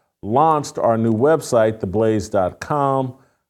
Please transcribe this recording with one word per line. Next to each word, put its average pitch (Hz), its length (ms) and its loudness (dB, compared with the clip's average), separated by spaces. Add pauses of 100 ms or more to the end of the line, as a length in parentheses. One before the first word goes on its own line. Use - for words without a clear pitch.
(220)
launched 143 560 0
our 113 180 2
new 113 160 0
website, 113 680 2
the 101 60 -6
blaze 107 420 0
dot 92 320 -2
com. 135 540 -2 (360)